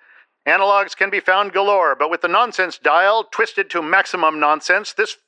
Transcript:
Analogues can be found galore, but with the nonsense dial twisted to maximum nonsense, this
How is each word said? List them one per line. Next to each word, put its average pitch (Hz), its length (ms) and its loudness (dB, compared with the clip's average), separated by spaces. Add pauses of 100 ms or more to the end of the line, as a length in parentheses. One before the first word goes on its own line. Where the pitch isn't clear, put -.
(440)
Analogues 196 520 0
can 196 120 0
be 196 120 -4
found 190 320 0
galore, 190 420 2
but 147 160 -2
with 170 100 -4
the - 60 -2
nonsense 190 500 -2
dial 196 540 2
twisted 190 400 -4
to 175 100 -4
maximum 160 600 0
nonsense, 156 520 0
this - 240 -4 (120)